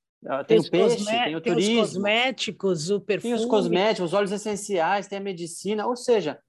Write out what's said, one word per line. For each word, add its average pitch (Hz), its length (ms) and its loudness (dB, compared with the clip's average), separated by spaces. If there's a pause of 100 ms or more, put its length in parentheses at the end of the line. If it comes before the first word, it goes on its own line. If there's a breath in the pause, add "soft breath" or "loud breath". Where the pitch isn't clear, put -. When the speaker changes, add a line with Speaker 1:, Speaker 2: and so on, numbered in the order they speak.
(260)
Speaker 1:
ah, 135 180 -4
tem - 20 -10
Speaker 2:
Tem - 120 6
Speaker 1:
o - 40 6
Speaker 2:
os - 80 -6
Speaker 1:
peixe, 185 280 4
Speaker 2:
cosmé-, - 280 -2
Speaker 1:
tem 156 100 -4
o 165 60 -6
Speaker 2:
tem 175 120 0
os 170 120 2
Speaker 1:
turismo. 226 160 4
Speaker 2:
cosméticos, 196 1080 -2
o 202 100 2
Speaker 1:
Tem 208 160 -2
os 165 80 -6
Speaker 2:
perfume. 233 240 -2
Speaker 1:
cosméticos, 190 580 2
os 156 80 -4
óleos 202 180 2
essenciais, 202 760 -2
tem 196 100 -8
a 196 40 -6
medicina. 196 680 -4
Ou 247 80 -2
seja, 208 540 0